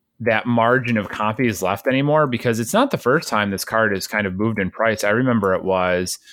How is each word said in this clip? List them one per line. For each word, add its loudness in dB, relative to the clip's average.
that 0
margin 2
of -2
copies -2
left -2
anymore, 2
because -2
it's -4
not 2
the -2
first 0
time 0
this -4
card 0
has -4
kind -2
of -6
moved -2
in -2
price. 0
I 2
remember 2
it 0
was, 0